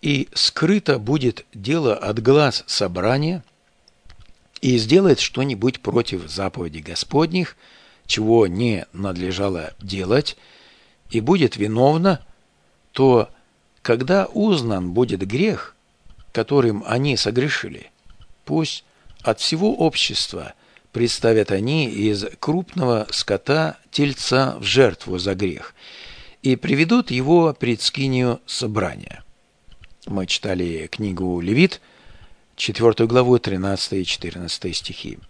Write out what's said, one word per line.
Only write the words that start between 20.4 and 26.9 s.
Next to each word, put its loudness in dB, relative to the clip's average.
представят 2
они 0
из -2
крупного -2
скота -2
тельца 0
в -12
жертву 2
за -2
грех -6
и 2
приведут 2